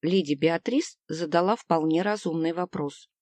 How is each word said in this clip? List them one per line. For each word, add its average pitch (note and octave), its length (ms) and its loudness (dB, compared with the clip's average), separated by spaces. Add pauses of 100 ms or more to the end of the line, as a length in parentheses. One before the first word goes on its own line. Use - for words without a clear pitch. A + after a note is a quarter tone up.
Леди D#3+ 340 2
Беатрис E3 600 0 (100)
задала E3+ 480 0
вполне D#3+ 480 0
разумный E3+ 500 -2
вопрос. E3 560 -6 (120)